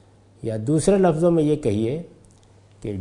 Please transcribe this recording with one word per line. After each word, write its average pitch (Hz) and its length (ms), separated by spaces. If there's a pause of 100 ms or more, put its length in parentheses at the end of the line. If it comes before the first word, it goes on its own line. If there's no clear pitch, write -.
(420)
یا 110 140 (100)
دوسرے 160 320
لفظوں 175 320
میں 165 120
یہ 151 140
کہیے 117 460 (800)
کہ 107 180